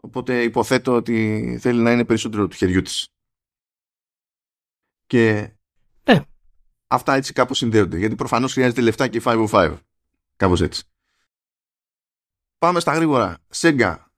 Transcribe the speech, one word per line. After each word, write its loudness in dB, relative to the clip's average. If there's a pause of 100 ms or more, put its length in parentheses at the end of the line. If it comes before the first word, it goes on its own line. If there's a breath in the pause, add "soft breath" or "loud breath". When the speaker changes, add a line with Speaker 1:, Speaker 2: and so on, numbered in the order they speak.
Speaker 1:
Οπότε -4
υποθέτω 0
ότι -2
θέλει 0
να 4
είναι 2
περισσότερο -2
του -10
χεριού 0
της. -8 (2000)
Και 0 (500)
Speaker 2:
Ναι. 4 (680)
Speaker 1:
αυτά -2
έτσι -2
κάπως 0
συνδέονται, 0
γιατί -2
προφανώς -2
χρειάζεται 0
λεφτά 0
και -4
η -4
five 2
oh -6
five. 2 (580)
Κάπως 2
έτσι. -4 (1700)
Πάμε 0
στα -2
γρήγορα. 0 (160)
Sega. 2 (200)